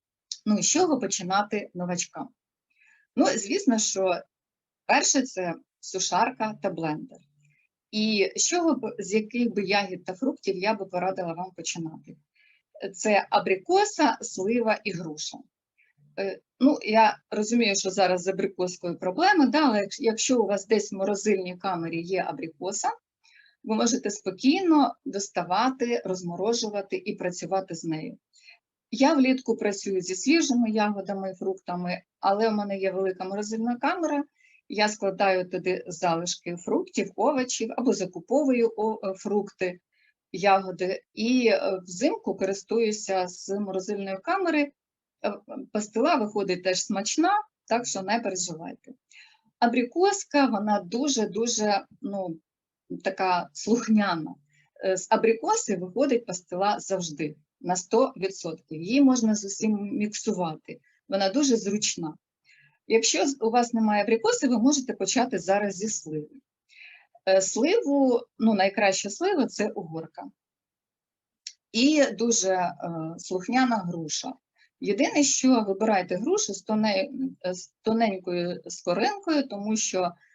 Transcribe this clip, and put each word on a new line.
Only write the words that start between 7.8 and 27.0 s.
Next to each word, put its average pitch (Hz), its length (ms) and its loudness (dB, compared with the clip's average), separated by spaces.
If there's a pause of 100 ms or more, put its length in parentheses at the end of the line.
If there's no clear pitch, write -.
І 214 440 0
з - 100 0
чого 330 300 2
б, - 240 -6
з 185 140 -6
яких 220 400 0
би 202 100 -2
ягід 185 420 -2
та 185 80 -6
фруктів 233 440 -4
я 202 160 0
би 196 120 -4
порадила 185 480 -4
вам 180 220 -8
починати? 160 640 -10 (760)
Це 208 360 2
абрикоса, 240 920 2
слива 214 600 0
і 202 80 -6
груша. 160 460 -10 (840)
Е, 196 200 -4 (200)
ну, 262 220 4
я 214 360 4 (140)
розумію, 214 440 2
що 196 140 -2
зараз 185 320 2
з 180 60 -4
абрикоскою 180 720 -4
проблеми, 294 500 4
да, 294 200 4
але 214 120 4
якш-, 196 200 -4
якщо 226 420 2
у 202 60 2
вас 196 200 -2
десь 208 240 2
в 196 40 -8
морозильній 190 640 0
камері 170 440 -4
є 180 260 -2
абрикоса, 175 600 -6 (760)
ви 214 120 -2
можете 233 340 0
спокійно 302 840 2 (100)
доставати, 202 1000 -2
розморожувати 196 1000 -4